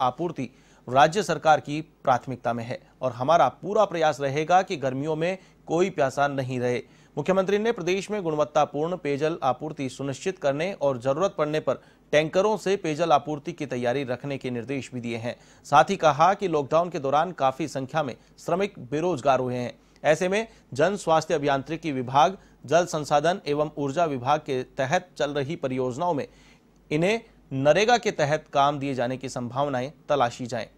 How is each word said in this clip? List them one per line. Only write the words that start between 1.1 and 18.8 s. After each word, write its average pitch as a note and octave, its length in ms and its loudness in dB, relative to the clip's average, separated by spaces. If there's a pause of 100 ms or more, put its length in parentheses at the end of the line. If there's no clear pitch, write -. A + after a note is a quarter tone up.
सरकार D#3 380 4
की D3 200 -6
प्राथमिकता B2+ 720 -2
में A#2 120 -6
है A#2+ 160 -10 (220)
और C3 100 -2
हमारा C#3 360 4
पूरा G3+ 360 0
प्रयास D#3 360 0
रहेगा D#3 420 2
कि F#3+ 140 -6
गर्मियों C3+ 400 -4
में F3 220 -2 (280)
कोई F3+ 240 0
प्यासा C#3+ 380 0
नहीं C3 320 -4
रहे। B2 220 0 (340)
मुख्यमंत्री F#3 420 2
ने A3 140 0
प्रदेश F#3 380 -4
में G#3 120 -4
गुणवत्तापूर्ण D3+ 720 0
पेयजल C#3+ 460 -2
आपूर्ति C#3+ 460 -4
सुनिश्चित C3 500 -8
करने C#3+ 340 -2
और C#3 260 -2
जरूरत C#3 400 0
पड़ने D3+ 220 0
पर C3+ 220 -2 (300)
टैंकरों F3+ 440 2
से F#3+ 200 -2
पेयजल E3 360 0
आपूर्ति D3 400 0
की D3 140 -8
तैयारी B2 380 -2
रखने C3 340 -6
के B2+ 120 -6
निर्देश B2 440 -6
भी B2 60 -8
दिए A#2 160 -6
हैं। A2+ 200 -8 (280)
साथ D3+ 200 6
ही F#3+ 120 0
कहा D#3+ 380 4
कि G3 140 -4
लॉकडाउन D#3 420 0
के F3 80 -6
दौरान C#3+ 340 0
काफी C#3 360 -2
संख्या C#3 340 -4
में C3 140 -8 (220)
श्रमिक F#3+ 400 -2
बेरोजगार C#3 640 0